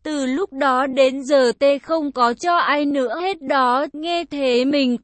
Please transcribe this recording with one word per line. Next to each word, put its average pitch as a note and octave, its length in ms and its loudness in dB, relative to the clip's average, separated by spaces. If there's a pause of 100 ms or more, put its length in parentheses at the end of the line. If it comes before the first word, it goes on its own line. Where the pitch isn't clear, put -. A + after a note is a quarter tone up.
từ D4 240 -4
lúc C#4+ 260 -4
đó C4+ 340 0
đến C4+ 380 0
giờ B3+ 340 4
tê C#4 200 2
không D#4 340 -4
có B3 220 2
cho F4 220 0
ai D4 300 0
nữa C#4 340 -2
hết F4+ 220 -4
đó. C4+ 500 0
Nghe E4+ 320 -6
thế C4 400 0
mình C4+ 400 0